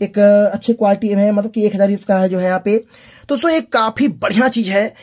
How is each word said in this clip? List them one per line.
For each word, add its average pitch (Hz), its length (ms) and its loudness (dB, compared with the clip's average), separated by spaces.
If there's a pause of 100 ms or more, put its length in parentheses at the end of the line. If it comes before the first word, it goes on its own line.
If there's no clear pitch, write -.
एक, 202 180 -4
अ, 208 340 4
अच्छे 220 200 -2
क्वालिटी 208 420 0
में 202 80 2
है, 208 80 2
मतलब 208 200 -2
कि 214 140 -2
एक 208 100 0
हज़ार 196 200 2
का 196 240 -2
है 190 100 0
जो 185 100 -4
है 180 60 -2
यहाँ 185 200 -2
पे। 208 120 0
तो - 580 -10
दोस्तों, 330 160 0
ये 320 100 0
काफ़ी 226 460 -2
बढ़िया 202 400 0
चीज़ 220 240 -4
है। 202 320 -2